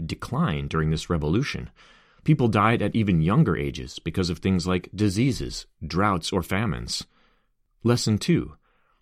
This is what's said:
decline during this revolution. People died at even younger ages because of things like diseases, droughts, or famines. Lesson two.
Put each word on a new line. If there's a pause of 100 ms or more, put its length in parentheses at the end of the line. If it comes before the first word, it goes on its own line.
decline
during
this
revolution. (540)
People
died
at
even
younger
ages
because
of
things
like
diseases, (180)
droughts,
or
famines. (800)
Lesson
two. (460)